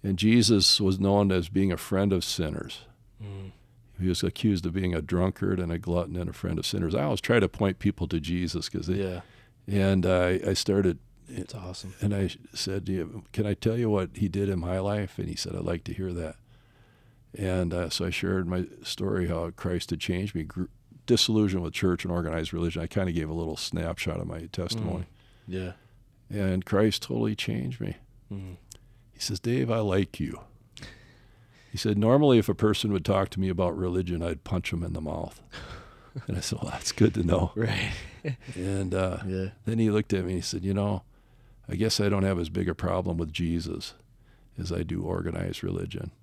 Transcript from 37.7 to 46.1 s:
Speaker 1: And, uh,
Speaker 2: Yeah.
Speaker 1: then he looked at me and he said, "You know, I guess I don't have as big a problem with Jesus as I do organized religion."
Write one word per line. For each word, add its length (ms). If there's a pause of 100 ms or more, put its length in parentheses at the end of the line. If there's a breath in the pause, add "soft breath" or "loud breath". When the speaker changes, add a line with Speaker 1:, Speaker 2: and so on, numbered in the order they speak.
Speaker 1:
And, 360
uh, 320
Speaker 2:
Yeah. 260 (140)
Speaker 1:
then 140
he 120
looked 220
at 120
me 80
and 60
he 40
said, 220
"You 100
know, 300 (640 soft breath)
I 80
guess 240
I 80
don't 160
have 160
as 80
big 200
a 60
problem 420
with 160
Jesus 600 (640 soft breath)
as 140
I 100
do 220
organized 580
religion." 480 (120)